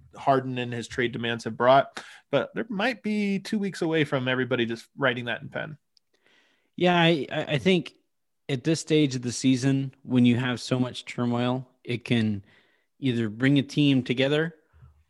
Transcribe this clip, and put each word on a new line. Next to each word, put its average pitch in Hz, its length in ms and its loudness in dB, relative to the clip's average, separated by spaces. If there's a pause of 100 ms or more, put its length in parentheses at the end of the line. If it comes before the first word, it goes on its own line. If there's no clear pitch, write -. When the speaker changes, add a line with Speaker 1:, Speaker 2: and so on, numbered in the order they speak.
(160)
Speaker 1:
Harden 131 440 0
and 120 120 -4
his 117 160 -8
trade 120 240 -2
demands 117 340 -6
have 110 120 -8
brought, 131 460 4 (260)
but - 240 -2
there 214 160 -6
might 220 320 -2
be 208 380 -2
two 208 180 -4
weeks 196 240 -4
away 160 220 2
from 131 240 -2
everybody 127 400 0
just 117 180 -8 (100)
writing 123 300 0
that 117 160 -6
in 127 80 -14
pen. 120 260 -10 (1000)
Speaker 2:
Yeah, 175 260 2
I, 165 300 4
I, 151 120 -4 (100)
I 147 40 0
think 185 360 0 (540)
at 135 160 -6
this 156 160 0
stage 151 360 2
of 123 80 -6
the 120 80 -4
season, 135 600 0 (120)
when 123 200 2
you 120 140 6
have 123 240 -2
so 127 180 -2
much 123 260 -4
turmoil, 123 640 -2 (160)
it 117 220 -6
can 110 380 0 (560)
either 117 280 -2
bring 131 320 2
a - 40 0
team 139 400 2
together 139 520 0 (540)